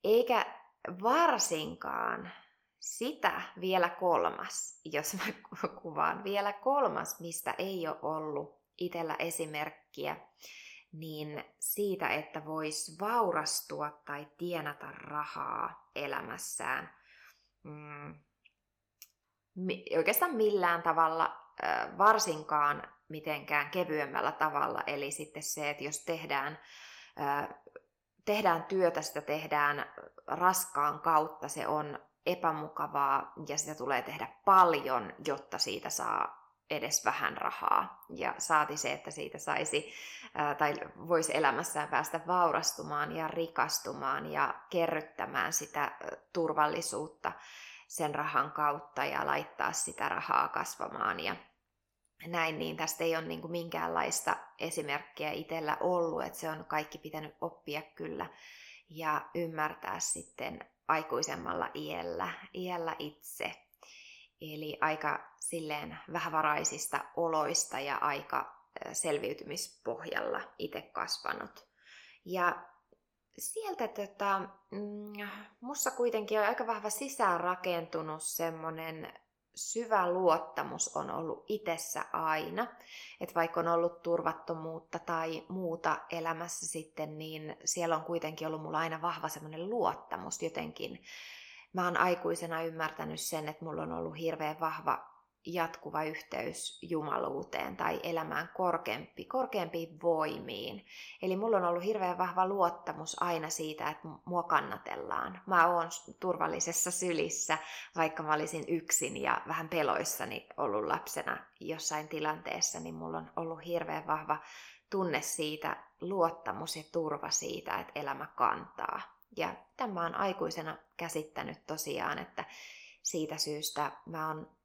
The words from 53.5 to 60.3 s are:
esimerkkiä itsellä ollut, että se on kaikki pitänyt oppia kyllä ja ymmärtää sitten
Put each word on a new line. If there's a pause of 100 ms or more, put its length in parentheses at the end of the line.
esimerkkiä
itsellä
ollut,
että
se
on
kaikki
pitänyt
oppia
kyllä (640)
ja
ymmärtää
sitten (220)